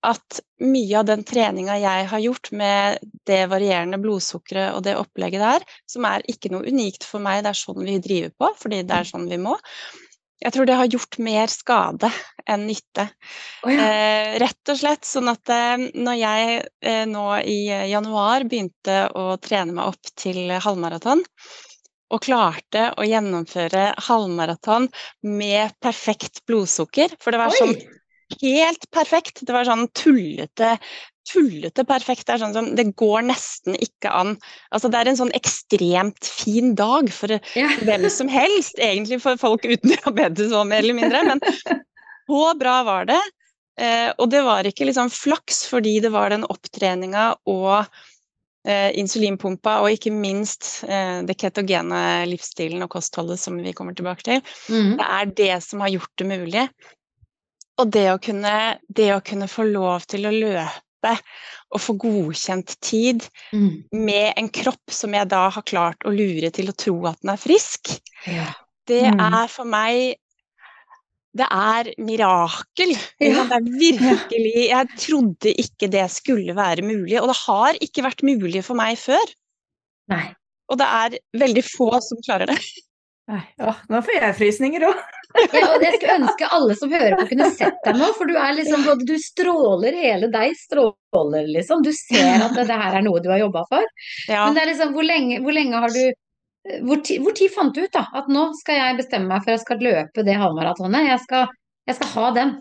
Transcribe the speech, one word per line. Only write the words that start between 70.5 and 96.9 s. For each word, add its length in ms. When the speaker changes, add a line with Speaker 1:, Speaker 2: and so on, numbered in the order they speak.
Speaker 1:
det 140
er 500
mirakel. 960
Speaker 2:
Ja. 260
Speaker 1:
Det 80
er 120
virkelig, 920
jeg 180
trodde 580
ikke 340
det 220
skulle 440
være 260
mulig, 400
og 80
det 160
har 300
ikke 280
vært 200
mulig 420
for 100
meg 220
før. 360
Speaker 2:
Nei. 240
Speaker 1:
Og 80
det 100
er 300
veldig 300
få 260
som 240
klarer 220
det. 120
Speaker 3:
Nei, 160
åh, 180
nå 120
får 200
jeg 140
frysninger 520
også. 160
Speaker 2:
Ja, 220
og 80
jeg 160
skulle 180
ønske 340
alle 240
som 140
hører 260
på 140
kunne 240
sett 220
deg 100
nå, 200
for 100
du 100
er 220
liksom, 260
både 220
du 140
stråler, 720
hele 380
deg 260
stråler, 880
liksom. 400
Du 80
ser 480
at 160
det, 80
det 160
her 160
er 80
noe 160
du 80
har 80
jobbet 320
for. 160
Speaker 1:
Ja. 200
Speaker 2:
Men 100
det 60
er 100
liksom, 240
hvor 80
lenge, 360
hvor 120
lenge 240
har 160
du, 80
hvor 240